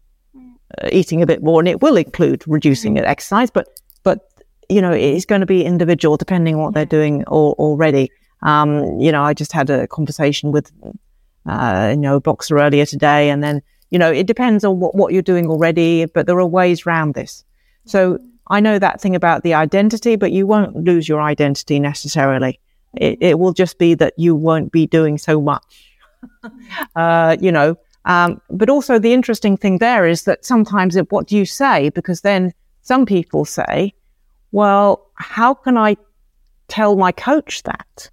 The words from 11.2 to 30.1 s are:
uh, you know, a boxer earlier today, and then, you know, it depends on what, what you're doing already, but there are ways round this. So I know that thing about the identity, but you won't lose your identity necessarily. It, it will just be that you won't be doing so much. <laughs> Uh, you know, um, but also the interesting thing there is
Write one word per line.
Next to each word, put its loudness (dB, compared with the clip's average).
uh, -2
you -2
know, 0
a 2
boxer -2
earlier 2
today, 0
and -2
then, -4
you 0
know, 4
it 0
depends 0
on 0
what, -4
what 0
you're 2
doing 0
already, 0
but -2
there 0
are 2
ways 0
round -2
this. -12
So 0
I 0
know 2
that 0
thing 0
about 0
the 2
identity, 2
but 0
you 0
won't 2
lose 0
your 0
identity -2
necessarily. -2
It, -2
it 2
will 2
just -2
be 4
that 0
you 2
won't -2
be 2
doing 0
so -2
much. -6
<laughs> -18
Uh, 2
you 2
know, 2
um, 0
but -2
also 2
the 2
interesting 0
thing 0
there 2
is 0